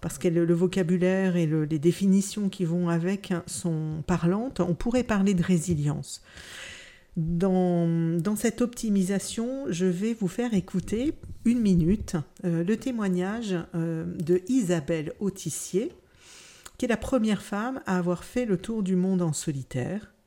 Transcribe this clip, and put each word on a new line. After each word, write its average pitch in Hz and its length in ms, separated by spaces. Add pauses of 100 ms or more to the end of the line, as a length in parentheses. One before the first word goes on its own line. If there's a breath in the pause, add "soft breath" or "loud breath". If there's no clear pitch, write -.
parce - 180
que - 80
le, 170 180
le 170 80
vocabulaire 185 800
et 170 120
le, 156 180
les 156 140
définitions 196 680
qui 185 180
vont 170 240
avec, 180 420
hein, 170 160
sont 156 580
parlantes, 185 540
on 175 160
pourrait 240 280
parler 202 300
de 180 80
résilience. 147 800 (960 loud breath)
Dans, 170 1000
dans 202 180
cette 226 240
optimisation, 226 1080
je 175 160
vais 190 280
vous 208 160
faire 240 240
écouter 202 600 (300)
une 240 160
minute, 190 560 (300)
euh, 170 180
le 214 140
témoignage, 208 760 (220)
euh, 165 300 (100)
de 180 320
Isabelle 170 720
Autissier, 190 720 (840 loud breath)
qui - 80
est - 20
la 226 80
première 220 460
femme 247 440
à 185 120
avoir 175 260
fait 247 220
le 202 120
tour 220 240
du 185 140
monde 185 260
en 165 120
solitaire 139 800 (140)